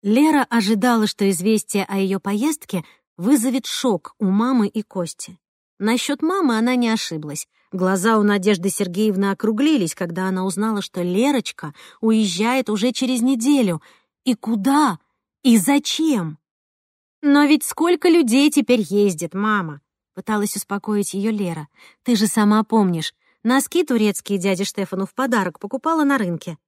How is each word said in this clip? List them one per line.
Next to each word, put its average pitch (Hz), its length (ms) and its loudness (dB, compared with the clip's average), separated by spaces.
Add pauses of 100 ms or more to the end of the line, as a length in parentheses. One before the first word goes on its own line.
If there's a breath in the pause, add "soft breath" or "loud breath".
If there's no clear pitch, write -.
Лера 277 480 4
ожидала, 226 560 2
что 196 240 0
известие 196 540 -2
о 196 120 -6
её 196 220 0
поездке 202 680 -4 (320 soft breath)
вызовет 240 500 0
шок - 520 -4
у 208 80 -2
мамы 220 400 2
и 208 160 -4
Кости. - 560 -10 (400)
Насчёт 240 440 -2
мамы 311 360 0
она 247 160 0
не 240 140 0
ошиблась. 156 580 -6 (240)
Глаза 190 480 0
у 208 60 2
Надежды 196 440 0
Сергеевны 196 640 -2
округлились, 220 640 0
когда 180 320 -6
она 185 180 -2
узнала, 202 380 -4
что 180 200 -8
Лерочка 202 680 -2 (280 loud breath)
уезжает 220 680 0
уже 214 240 0
через 247 300 -2
неделю. 240 580 2 (440 soft breath)
И 254 100 2
куда? 233 640 0 (440)
И 233 140 6
зачем? 254 840 0 (840)
"Но 294 220 4
ведь 294 180 4
сколько 349 460 0
людей 285 420 4
теперь 247 380 2
ездит, 185 460 -2
мама?" 196 460 -2 (340)
пыталась 208 420 -4
успокоить 202 580 -4
её 202 160 -2
Лера. 170 380 -6 (340 soft breath)
"Ты 240 140 2
же 208 100 2
сама 214 380 2
помнишь, 185 500 0 (300)
носки 269 400 0
турецкие 208 540 -2
дяде 190 260 -2
Штефану 190 420 -6
в - 80 -20
подарок 240 460 -2
покупала 311 420 -2
на 277 160 2
рынке". 175 500 -6